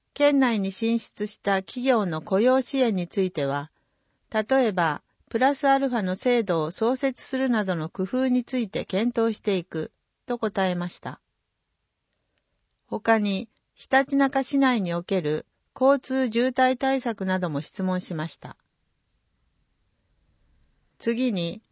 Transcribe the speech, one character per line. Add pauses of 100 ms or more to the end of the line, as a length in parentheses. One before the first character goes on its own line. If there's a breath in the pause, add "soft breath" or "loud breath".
(140)
県
内
に
進
出
し
た
企
業
の
雇
用
支
援
に
つ
い
て
は、 (600)
例
え
ば、 (260)
プ
ラ
ス
ア
ル
フ
ァ
の
制
度
を
創
設
す
る
な
ど
の
工
夫
に
つ
い
て
検
討
し
て
い
く、 (320)
と
答
え
ま
し
た。 (1700)
他
に、 (240)
ひ
た
ち
な
か
市
内
に
お
け
る (340)
交
通
渋
滞
対
策
な
ど
も
質
問
し
ま
し
た。 (2500)
次
に、 (120)